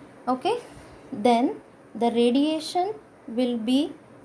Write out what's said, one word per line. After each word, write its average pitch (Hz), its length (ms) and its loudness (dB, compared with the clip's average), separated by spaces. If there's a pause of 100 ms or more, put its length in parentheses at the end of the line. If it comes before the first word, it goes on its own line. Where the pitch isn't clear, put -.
(280)
Okay, 302 300 -2 (540)
then 240 500 2 (340)
the 226 160 0
radiation 302 840 0 (340)
will 240 300 -2
be 254 360 0 (320)